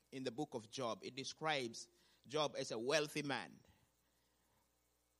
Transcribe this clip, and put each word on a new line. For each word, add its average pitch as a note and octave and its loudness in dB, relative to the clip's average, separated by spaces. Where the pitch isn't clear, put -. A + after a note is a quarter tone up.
in C3 -2
the B2+ 0
book C#3+ -2
of G#2+ -6
Job, A2+ -2
it B2 -6
describes C3+ 0
Job C#3 2
as C3+ -2
a A#2+ -2
wealthy D3 4
man. B2 0